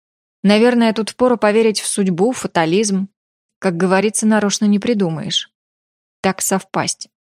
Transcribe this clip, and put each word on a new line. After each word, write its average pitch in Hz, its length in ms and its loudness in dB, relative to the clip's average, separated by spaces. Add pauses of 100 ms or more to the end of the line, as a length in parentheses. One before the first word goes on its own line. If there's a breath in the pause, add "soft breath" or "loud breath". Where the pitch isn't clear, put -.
(420)
Наверное, 226 500 4
тут 214 180 -4
впору 247 280 0
поверить 214 400 2
в - 80 -10
судьбу, 190 460 0
фатализм. 190 760 -2 (500)
Как 185 180 -2
говорится, 190 500 0
нарочно 214 380 0
не 208 140 2
придумаешь. 196 760 -4 (680)
Так 190 200 -2
совпасть. - 680 -4 (140)